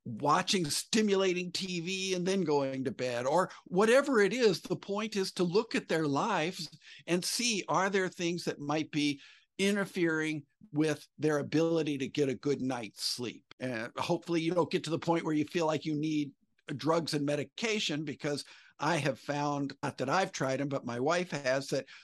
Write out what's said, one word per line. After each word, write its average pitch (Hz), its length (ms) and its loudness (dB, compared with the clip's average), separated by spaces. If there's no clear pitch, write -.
watching 147 640 0
stimulating 190 840 2
T 180 280 -4
V 190 340 -2
and 180 100 0
then 190 200 2
going 135 400 0
to 127 80 -2
bed 123 340 -2
or 165 240 4
whatever 233 560 4
it 196 100 4
is. 220 300 4
The - 140 -4
point 208 400 -4
is 190 180 -2
to 185 100 0
look 190 300 2
at 233 140 -2
their 160 200 2
lives 170 640 0
and 170 180 0
see, 233 420 -2
are 175 220 2
there 190 200 2
things 175 340 -4
that - 160 -4
might 147 320 -2
be 147 280 0
interfering 165 880 0
with 151 360 0
their 151 220 2
ability 151 580 2
to 131 100 -4
get 139 220 2
a 127 60 0
good 131 260 -2
night's 120 420 -6
sleep? - 400 -4
And 120 380 -4
hopefully 170 420 -2
you 160 120 0
don't 170 180 2
get 185 140 -2
to 151 80 -4
the 160 80 0
point 165 260 0
where 156 80 -2
you 151 120 2
feel 170 200 -2
like 156 180 0
you 156 120 -2
need 151 340 -2
drugs 151 400 0
and 143 100 0
medication, 156 800 -2
because 147 420 -6
I 156 180 2
have 143 200 0
found, 143 640 -4
not 135 160 -6
that 131 120 -2
I've 185 220 0
tried 131 300 -2
'em, 143 80 -4
but 139 160 -4
my 120 140 -6
wife 175 320 0
has, 139 380 0
that 135 160 -2